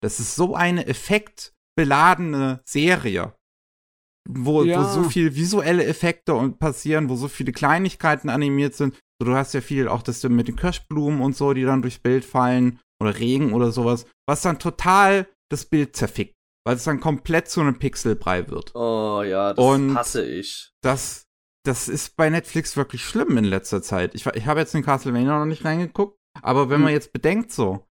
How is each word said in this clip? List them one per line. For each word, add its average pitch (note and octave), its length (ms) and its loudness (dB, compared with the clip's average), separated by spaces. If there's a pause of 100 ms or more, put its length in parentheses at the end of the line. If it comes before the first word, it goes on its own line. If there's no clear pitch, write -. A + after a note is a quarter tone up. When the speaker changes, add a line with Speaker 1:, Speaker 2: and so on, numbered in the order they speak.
Speaker 1:
Das G#2+ 160 -4
ist A#2 160 -6
so F3+ 200 0
eine F3 300 0 (920)
effektbeladene D3 880 2
Serie, C#3 680 0 (960)
wo, C3+ 340 2
Speaker 2:
Ja. E3+ 160 4
Speaker 1:
wo C#3+ 40 4 (200)
so E3 60 2
viel D#3 260 2
visuelle E3+ 500 2
Effekte E3+ 500 0
und B2 240 0
passieren, D3+ 500 0
wo B2+ 60 -2
so B2+ 120 -6
viele C3+ 240 -6
Kleinigkeiten D3+ 760 0
animiert C#3 460 0
sind. C#3 200 0 (240)
So, B2 60 -2
du B2 100 2
hast C3+ 180 -2
ja C3+ 80 -2
viel C3+ 260 -2
auch, A2+ 160 -2
dass - 180 -6
du C3 80 0
mit A#2+ 180 2
den A#2 80 -6
Kirschblumen D3+ 680 -2
und C3+ 140 0
so, C#3 180 0
die C3 100 0
dann C3+ 180 2
durchs A#2+ 180 -6
Bild B2 260 0
fallen B2 540 2 (220)
oder G#2 180 0
Regen B2 340 0
oder A#2+ 180 2
sowas, A#2+ 340 0 (220)
was D3 140 -2
dann F3 180 -2
total F#3+ 680 4 (220)
das - 160 -6
Bild D3 300 0
zerfickt, - 400 -4 (300)
weil B2 100 2
es B2 80 -8
dann D3 160 -2
komplett D#3+ 500 0
zu - 120 0
einem C#3 180 2
Pixelbrei F#2 680 -2
wird. - 260 -10
Speaker 3:
Oh A2 480 -2
ja, G2+ 300 0
das B2+ 120 4
Speaker 1:
Und C3+ 300 4
Speaker 3:
hasse A#2 300 -2
ich. E2+ 460 -10 (120)
Speaker 1:
das, - 420 -4 (400)
das C3 220 -2
ist - 280 -8
bei D#3+ 140 2
Netflix E3 460 -4
wirklich C3 280 -4
schlimm B3 340 0
in G#2+ 80 4
letzter F#2+ 360 -2
Zeit. F2+ 320 -4
Ich, - 120 -10
ich A2+ 200 -4
habe D3+ 140 0
jetzt D#3 160 -2
in D3 80 0
Castlevania C3 560 0
noch D3+ 60 -2
nicht D#3 180 -6
reingeguckt, E3+ 540 -4 (240)
aber B2+ 280 2
wenn D3 120 4
man D3 80 6
Speaker 2:
Hm. D3 60 2
Speaker 1:
jetzt - 180 -4
bedenkt F#3+ 380 0
so G2+ 460 -2